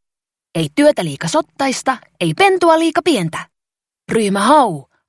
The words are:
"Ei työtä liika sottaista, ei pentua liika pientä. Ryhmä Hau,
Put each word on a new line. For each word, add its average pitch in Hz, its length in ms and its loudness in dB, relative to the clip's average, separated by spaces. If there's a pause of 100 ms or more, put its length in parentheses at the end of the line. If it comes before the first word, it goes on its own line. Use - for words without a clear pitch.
(540)
"Ei 160 200 -4
työtä 196 300 2
liika 156 240 -8
sottaista, 269 680 -4 (240)
ei 156 140 -2
pentua 349 440 2
liika 330 260 -2
pientä. 190 440 -2 (600)
Ryhmä 202 320 -2
Hau, 220 440 2 (240)